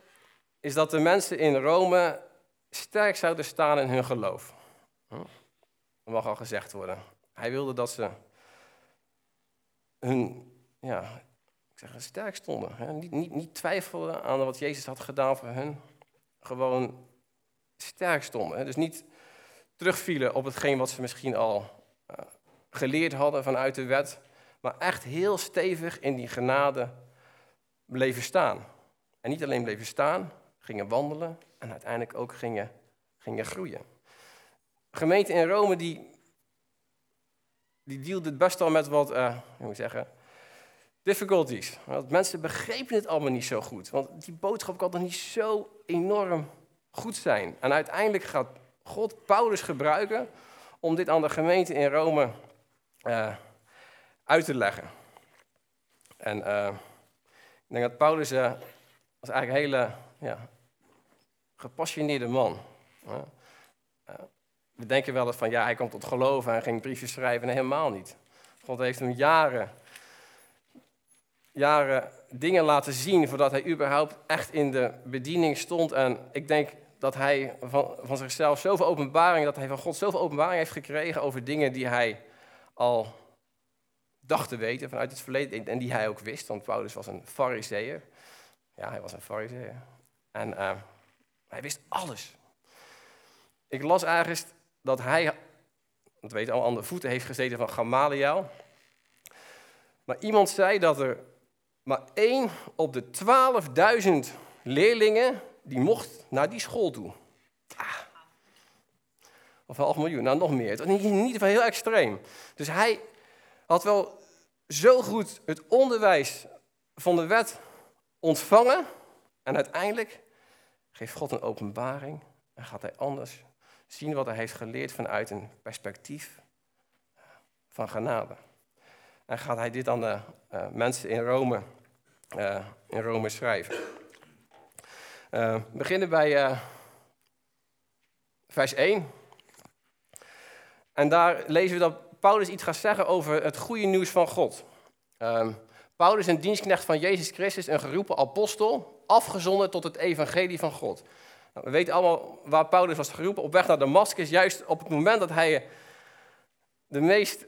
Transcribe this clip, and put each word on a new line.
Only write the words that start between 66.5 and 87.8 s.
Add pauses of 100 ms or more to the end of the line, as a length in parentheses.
hij
ging
briefjes
schrijven."
Nee,
helemaal
niet. (480)
God
heeft
hem
jaren, (1800)
jaren (200)
dingen
laten
zien
voordat
hij
überhaupt (100)
echt
in
de (120)
bediening
stond.
En (140)
ik
denk (280)
dat
hij
van,
van
zichzelf
zoveel
openbaring,
dat
hij
van
God
zoveel
openbaring
heeft
gekregen
over
dingen
die
hij (500)
al (1160)
dacht
te
weten
vanuit
het
verleden
en
die
hij
ook
wist,
want
Paulus
was
een
farizeeër. (720)